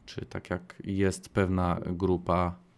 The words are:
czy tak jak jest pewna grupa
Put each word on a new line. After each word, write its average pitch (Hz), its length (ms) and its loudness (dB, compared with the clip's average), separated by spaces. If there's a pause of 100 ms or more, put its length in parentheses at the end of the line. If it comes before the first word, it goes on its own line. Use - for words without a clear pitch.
czy - 200 -12
tak - 240 -12
jak - 340 -8
jest 95 440 0
pewna 90 580 2
grupa 90 680 2 (240)